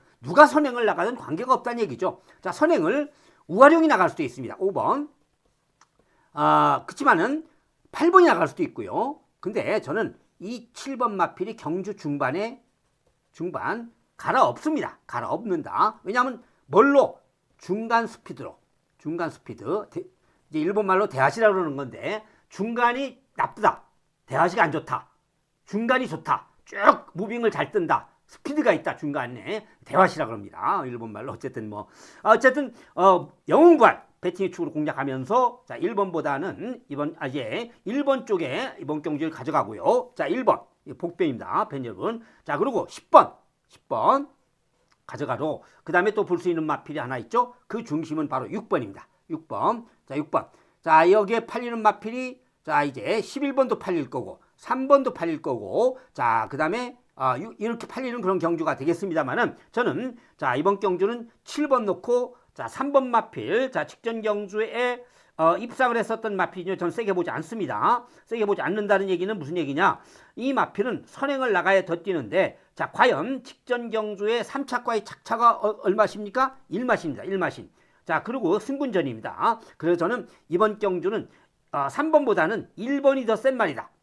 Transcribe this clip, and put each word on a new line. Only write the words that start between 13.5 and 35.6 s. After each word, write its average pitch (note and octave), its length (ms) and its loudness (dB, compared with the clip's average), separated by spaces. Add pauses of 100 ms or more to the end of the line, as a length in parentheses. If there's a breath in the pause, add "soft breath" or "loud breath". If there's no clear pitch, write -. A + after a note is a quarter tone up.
갈아엎습니다. A3+ 920 0
갈아엎는다. D#3+ 960 -2
왜냐하면 B3 400 -2 (240 soft breath)
뭘로? C4 520 6 (380)
중간 A3+ 500 -2
스피드로. B2 500 -14 (400)
중간 E3 320 -6
스피드. C#3 600 -8
대-, F3 140 -10 (460)
이제 D#3 100 -6
일본 G3 260 0
말로 F#3+ 220 2
대하시라 A3 440 4
그러는 E3+ 240 -2
건데 C#3 500 -8 (240 soft breath)
중간이 A#3+ 720 -2 (140)
나쁘다. - 480 0 (420)
대하시가 F3 380 2
안 D#3 80 2
좋다. C#3+ 380 -6 (560)
중간이 A#3+ 420 0
좋다. - 400 -4 (180)
쭉 - 120 -14 (360)
무빙을 A3 380 -2
잘 - 200 -4
뜬다. E3 360 0 (180)
스피드가 C#4 480 -2
있다. D3+ 220 -4
중간에. C#3+ 720 -8 (180 soft breath)
대화시라 D#3 400 2
그럽니다. A2 600 -4
일본 A#2 260 -10
말로. A2+ 220 -12
어쨌든 A2+ 360 -10
뭐. G#2 180 -12 (360 loud breath)
아, G#3+ 80 6
어쨌든, B3+ 420 4 (220 loud breath)
어, F3+ 360 4 (160)
영웅부활 B3+ 600 8 (140)
배팅의 F3+ 300 -4
축으로 E3+ 200 -6
공략하면서 D3+ 960 -2